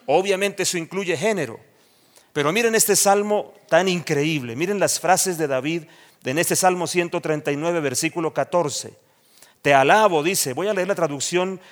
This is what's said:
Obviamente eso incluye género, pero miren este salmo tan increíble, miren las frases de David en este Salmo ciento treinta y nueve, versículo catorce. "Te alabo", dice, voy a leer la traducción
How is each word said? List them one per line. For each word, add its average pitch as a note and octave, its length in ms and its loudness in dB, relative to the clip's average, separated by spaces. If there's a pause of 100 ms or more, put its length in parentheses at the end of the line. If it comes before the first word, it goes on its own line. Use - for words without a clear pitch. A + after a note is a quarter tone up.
Obviamente F#3+ 560 0
eso F3 160 -2
incluye F3 380 -4
género, D#3+ 440 -2 (720)
pero D3 200 0
miren A3+ 220 2
este G#3 220 2
salmo G3+ 580 0 (140)
tan F3 200 4
increíble, D3 640 -2
miren F#3 240 -2
las E3+ 220 0
frases F3+ 360 2
de D3+ 120 -2
David D3+ 360 -4 (400)
en C3 140 -2
este F3 160 2
Salmo F3+ 320 2
ciento F3 340 -2
treinta D3+ 300 -4
y C#3+ 60 -2
nueve, E3+ 240 -2
versículo D3+ 520 -4
catorce. D3 640 -4 (680)
"Te C#3+ 120 4
alabo", E3 480 4
dice, E3+ 300 -2
voy E3 160 -4
a G#3+ 60 -2
leer F3+ 140 -2
la G3+ 60 0
traducción F3 640 -2 (120)